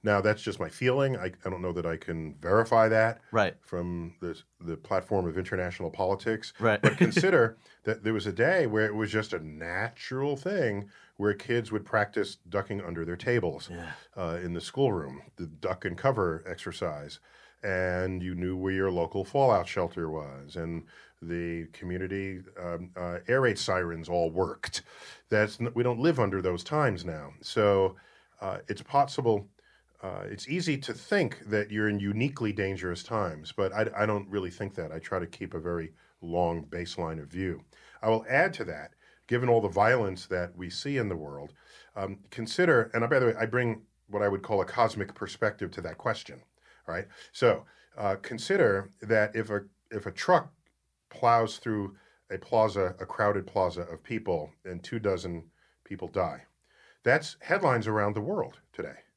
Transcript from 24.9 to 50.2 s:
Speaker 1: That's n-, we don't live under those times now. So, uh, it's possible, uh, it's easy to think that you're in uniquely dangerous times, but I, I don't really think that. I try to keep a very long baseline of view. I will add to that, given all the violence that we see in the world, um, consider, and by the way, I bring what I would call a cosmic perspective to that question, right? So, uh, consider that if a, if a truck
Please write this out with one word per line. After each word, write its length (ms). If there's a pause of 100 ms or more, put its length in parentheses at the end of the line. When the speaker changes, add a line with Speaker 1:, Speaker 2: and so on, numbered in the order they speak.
Speaker 1:
That's 320
n-, 140
we 80
don't 160
live 220
under 200
those 220
times 420
now. 360
So, 560 (440)
uh, 180 (100)
it's 140
possible, 680 (560)
uh, 260
it's 180
easy 300
to 160
think 460 (100)
that 220
you're 160
in 100
uniquely 540
dangerous 500
times, 480
but 220
I, 240
I 100
don't 220
really 220
think 260
that. 160
I 80
try 180
to 80
keep 280
a 40
very 320 (320)
long 420
baseline 560
of 60
view. 380 (360)
I 80
will 220
add 240
to 120
that, 260 (340)
given 220
all 120
the 80
violence 580
that 300
we 140
see 260
in 120
the 80
world, 380 (420)
um, 220 (120)
consider, 640
and 160
by 80
the 80
way, 100
I 100
bring 360 (260)
what 140
I 60
would 140
call 180
a 40
cosmic 520
perspective 560
to 80
that 180
question, 420 (460)
right? 200 (260)
So, 340 (320)
uh, 240
consider 680 (120)
that 320
if 160
a, 120 (280)
if 160
a 60
truck 400 (580)